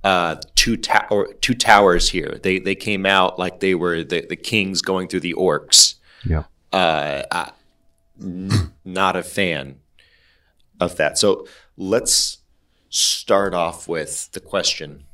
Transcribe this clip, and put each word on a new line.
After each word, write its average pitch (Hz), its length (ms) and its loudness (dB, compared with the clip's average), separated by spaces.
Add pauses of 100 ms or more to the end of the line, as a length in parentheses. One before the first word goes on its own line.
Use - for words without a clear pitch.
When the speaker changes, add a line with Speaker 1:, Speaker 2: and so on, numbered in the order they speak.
Speaker 1:
uh, 87 340 0 (180)
two 117 200 2
ta-, - 360 0
or 101 220 -2
two - 200 -2
towers 101 560 6
here. 73 320 -6
They, 95 160 0
they 95 160 -2
came 98 320 -4
out 95 320 4
like 90 220 -6
they 95 160 2
were 82 280 0
the, 87 240 -4
the 87 100 -6
kings 95 440 -2
going 95 260 -4
through 92 120 -4
the 85 160 -6
orcs. - 600 2 (300)
Speaker 2:
Yeah. 78 200 -2 (280)
Speaker 1:
Uh, 78 560 0
I, 76 220 -6 (680)
n-, 92 540 -4 (120)
not 92 300 0
a 90 80 -4
fan 71 580 -4 (1000)
of 90 180 -2
that. - 220 0
So - 260 2 (300)
let's - 640 -2 (500)
start - 640 0
off 85 340 -4
with 80 440 -8
the 92 80 -14
question 73 640 -6 (100)